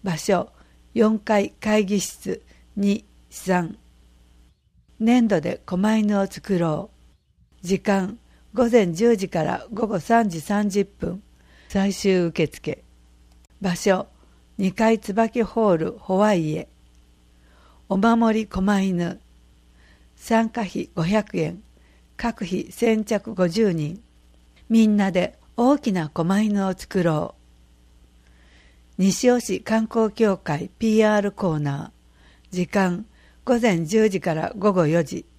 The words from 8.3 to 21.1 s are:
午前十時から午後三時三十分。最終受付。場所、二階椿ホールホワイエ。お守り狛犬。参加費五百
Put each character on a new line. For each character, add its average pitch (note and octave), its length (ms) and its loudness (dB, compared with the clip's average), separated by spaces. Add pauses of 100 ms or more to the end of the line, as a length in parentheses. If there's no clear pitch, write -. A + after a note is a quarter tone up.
午 A#3+ 180 2
前 G#3 220 4
十 A3+ 240 2
時 F#3 140 -6
か E3 120 -2
ら - 300 -4
午 A3 140 -4
後 G3+ 120 -4
三 A#3 300 2
時 E3 140 -8
三 G#3 260 -2
十 G3 160 0
分。 F3+ 380 -8 (480)
最 G3 240 0
終 F#3 320 2
受 D#3+ 200 -2
付。 - 380 -10 (760)
場 F3+ 120 -2
所、 F#3+ 320 0 (520)
二 F#3+ 140 0
階 A3+ 280 2
椿 A3 420 -2
ホ G#3+ 280 0
ー E3+ 80 4
ル D#3 140 -4
ホ - 260 -2
ワ G#3 160 4
イ D#3 200 -2
エ。 - 140 -8 (1200)
お G3 80 -2
守 A3+ 440 4
り G#3+ 60 -6
狛 G3 360 0
犬。 F3+ 360 -2 (960)
参 A3+ 360 0
加 A#3+ 100 -8
費 - 340 -6
五 E3 100 -2
百 G#3 340 -2